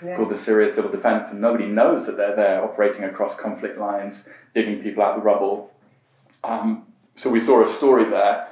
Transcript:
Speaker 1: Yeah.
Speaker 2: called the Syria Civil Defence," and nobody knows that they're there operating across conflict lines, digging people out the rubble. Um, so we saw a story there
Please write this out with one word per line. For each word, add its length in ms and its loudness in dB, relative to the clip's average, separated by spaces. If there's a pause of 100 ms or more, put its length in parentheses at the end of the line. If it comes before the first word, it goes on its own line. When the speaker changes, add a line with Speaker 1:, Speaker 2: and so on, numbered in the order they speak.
Speaker 1:
Yeah. 120 -8
Speaker 2:
called 140 -2
the 60 -4
Syria 320 2
Civil 220 -2
Defence," 420 -2
and 80 -12
nobody 280 0
knows 400 2
that 100 -6
they're 180 -2
there 280 2
operating 400 0
across 320 -4
conflict 420 -8
lines, 500 -8 (280)
digging 260 -2
people 220 -2
out 120 2
the 60 -4
rubble. 500 0 (720)
Um, 440 -4 (280)
so 140 -6
we 100 2
saw 220 6
a 40 6
story 400 4
there 460 0